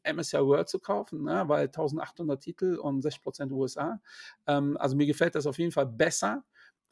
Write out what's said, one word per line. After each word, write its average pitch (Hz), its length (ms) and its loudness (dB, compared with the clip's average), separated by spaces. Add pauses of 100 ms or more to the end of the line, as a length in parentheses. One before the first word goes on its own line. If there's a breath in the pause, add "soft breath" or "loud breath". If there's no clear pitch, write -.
M 156 160 -2
S 156 100 -4
C - 80 0
I 143 40 4
World 143 260 4
zu - 120 -4
kaufen, 196 440 -4
ne, 165 240 0
weil 147 220 2
tausendachthundert 156 720 -4
Titel 185 340 -2
und 139 260 -2
sechzig 151 200 -4
Prozent 143 300 -6
U 135 120 0
S 127 140 -4
A. 156 240 -4 (460 loud breath)
Ähm, 143 300 2
also 135 180 2
mir 143 100 4
gefällt 151 300 2
das 151 100 0
auf 143 140 -2
jeden 170 120 0
Fall 139 140 2
besser, 208 580 0 (480 soft breath)